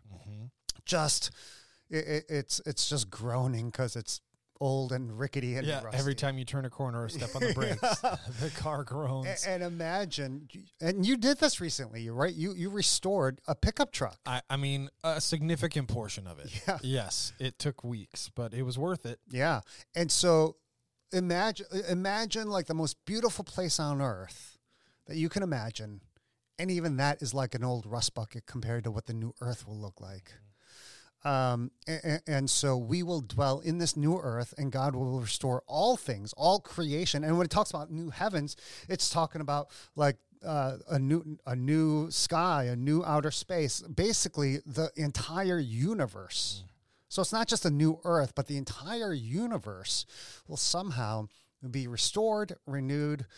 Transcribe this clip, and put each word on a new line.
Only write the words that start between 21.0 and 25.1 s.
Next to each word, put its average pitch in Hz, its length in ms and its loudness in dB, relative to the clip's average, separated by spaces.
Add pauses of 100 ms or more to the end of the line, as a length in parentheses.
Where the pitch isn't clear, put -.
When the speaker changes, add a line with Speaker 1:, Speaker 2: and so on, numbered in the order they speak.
Speaker 2:
imagine, 185 540 2 (240)
imagine, 202 600 0
like, 190 160 0
the 165 80 -2
most 160 320 -2
beautiful 214 380 0
place 175 360 0
on 147 220 0
earth 95 560 -6 (500)
that 151 100 -8